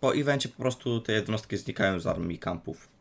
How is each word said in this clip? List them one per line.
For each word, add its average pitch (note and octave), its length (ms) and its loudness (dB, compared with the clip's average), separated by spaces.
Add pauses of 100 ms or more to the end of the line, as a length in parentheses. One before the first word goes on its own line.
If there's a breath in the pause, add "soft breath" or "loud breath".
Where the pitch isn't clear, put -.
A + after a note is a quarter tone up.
po - 140 4
evencie C#3 340 2
po - 80 -16
prostu B2 440 0
te A2+ 120 -2
jednostki G#2+ 440 0
znikają F#2+ 440 0
z E2+ 60 -6
Army E2+ 320 -2
Campów. - 500 -8 (120)